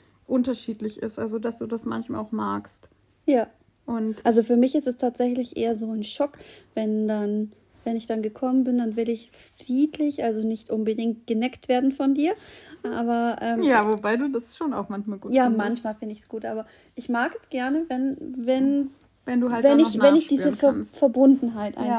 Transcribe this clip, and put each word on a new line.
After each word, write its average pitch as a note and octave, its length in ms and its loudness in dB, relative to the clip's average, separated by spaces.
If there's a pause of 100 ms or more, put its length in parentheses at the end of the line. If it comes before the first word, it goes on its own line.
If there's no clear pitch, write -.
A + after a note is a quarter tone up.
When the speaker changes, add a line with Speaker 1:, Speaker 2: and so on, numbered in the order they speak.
(280)
Speaker 1:
unterschiedlich A#3 720 -4
ist, A3 180 -8
also A3 220 -6
dass A#3 180 -6
du A#3 80 -8
das A3+ 220 -8
manchmal A3+ 340 -6
auch G#3+ 100 -10
magst. G3+ 600 -6 (340)
Speaker 2:
Ja. B3 220 2 (400)
Speaker 1:
Und A3 360 -6
Speaker 2:
Also A3+ 200 4
für A#3+ 120 2
mich C4 200 4
ist C#4+ 100 0
es B3 120 -4
tatsächlich B3 600 -2
eher A3+ 180 0
so A3 160 -6
ein G#3+ 120 -4
Schock, - 340 -4 (360)
wenn G#3+ 340 -2
dann, G#3+ 440 -2 (320)
wenn A#3 140 -4
ich A3+ 80 -8
dann A3 160 -4
gekommen B3+ 420 0
bin, B3 140 0
dann A3+ 180 -2
will A3+ 140 -2
ich A3+ 200 -6 (280)
friedlich, D4 640 -2
also A3 180 -2
nicht A3 280 -4
unbedingt A3 580 -2
geneckt A#3 400 -2
werden C4 240 2
von C#4 220 0
dir, D4+ 200 2 (500)
aber, A#3 580 -2
ähm, A#3 200 -2
Speaker 1:
Ja, A#3+ 240 4
wobei G#3 300 0
du C#4 140 -2
das A#3 260 -6
schon D4 180 -4
auch G3+ 140 -6
manchmal G3+ 320 -8
gut - 140 -6
Speaker 2:
Ja, B3+ 160 4
Speaker 1:
findest. G#3 180 0
Speaker 2:
manchmal A3+ 280 -4
finde G#3+ 200 -12
ich's - 140 -20
gut, A3 160 -10
aber A3 200 -8 (300)
ich B3 140 -12
mag B3 320 -2
es - 80 -20
gerne, C4+ 400 -4
wenn, C4 260 -2 (220)
wenn, C4+ 520 0 (360)
Speaker 1:
Wenn B3 160 0
du B3 100 0
halt A#3 140 0
Speaker 2:
wenn C#4+ 140 8
Speaker 1:
dann D#4+ 100 8
Speaker 2:
ich, G#3 80 -4
Speaker 1:
noch A#3 80 4
Speaker 2:
wenn C#4+ 100 10
ich D#4+ 140 4
diese C#4 220 2
Speaker 1:
nachspüren C4+ 200 4
Speaker 2:
Ver-, - 60 -2
Speaker 1:
kannst. G#3 180 -8
Speaker 2:
Verbundenheit B3 800 4
Speaker 1:
Ja. - 60 -8 (180)